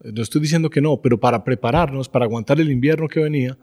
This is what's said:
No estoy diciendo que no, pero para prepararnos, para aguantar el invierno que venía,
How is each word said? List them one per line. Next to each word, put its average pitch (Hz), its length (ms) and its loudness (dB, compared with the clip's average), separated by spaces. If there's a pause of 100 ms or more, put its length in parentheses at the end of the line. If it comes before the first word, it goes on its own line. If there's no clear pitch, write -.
No 113 180 -6
estoy 151 200 -2
diciendo 156 280 0
que 139 100 0
no, 143 220 2
pero 120 160 2
para 120 260 2
prepararnos, 135 640 -2
para 123 180 0
aguantar 117 340 0
el 156 100 2
invierno 147 380 0
que 160 120 -2
venía, 139 420 -2